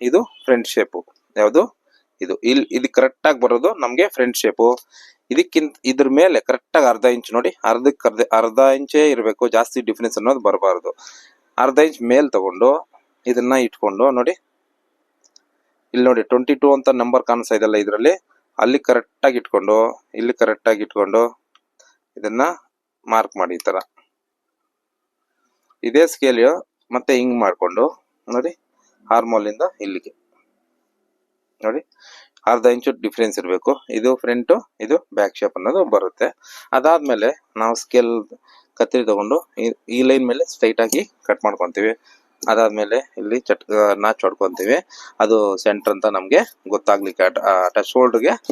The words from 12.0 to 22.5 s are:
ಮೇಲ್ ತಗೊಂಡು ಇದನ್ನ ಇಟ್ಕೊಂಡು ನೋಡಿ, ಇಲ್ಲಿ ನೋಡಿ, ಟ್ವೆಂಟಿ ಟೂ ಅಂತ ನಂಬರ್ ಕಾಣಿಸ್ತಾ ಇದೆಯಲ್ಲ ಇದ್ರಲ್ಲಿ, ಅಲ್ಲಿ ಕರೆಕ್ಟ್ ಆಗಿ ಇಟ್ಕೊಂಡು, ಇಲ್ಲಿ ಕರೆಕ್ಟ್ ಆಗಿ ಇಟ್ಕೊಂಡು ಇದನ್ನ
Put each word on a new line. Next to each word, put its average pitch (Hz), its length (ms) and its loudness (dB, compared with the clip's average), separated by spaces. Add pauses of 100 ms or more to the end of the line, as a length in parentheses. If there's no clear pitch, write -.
ಮೇಲ್ 139 240 4
ತಗೊಂಡು 95 340 2 (600)
ಇದನ್ನ 123 220 0 (140)
ಇಟ್ಕೊಂಡು 104 380 -2 (120)
ನೋಡಿ, 127 160 -2 (1600)
ಇಲ್ಲಿ 123 160 2
ನೋಡಿ, 113 220 2
ಟ್ವೆಂಟಿ 127 300 0
ಟೂ 143 160 4
ಅಂತ 135 120 -2 (120)
ನಂಬರ್ 123 280 0
ಕಾಣಿಸ್ತಾ 117 300 -2
ಇದೆಯಲ್ಲ 107 240 0
ಇದ್ರಲ್ಲಿ, 107 300 0 (500)
ಅಲ್ಲಿ 127 240 2
ಕರೆಕ್ಟ್ - 400 -2
ಆಗಿ 123 140 0
ಇಟ್ಕೊಂಡು, 104 360 0 (420)
ಇಲ್ಲಿ 117 220 -2
ಕರೆಕ್ಟ್ 110 300 0
ಆಗಿ 104 140 -4
ಇಟ್ಕೊಂಡು 104 380 0 (960)
ಇದನ್ನ 110 240 -4 (680)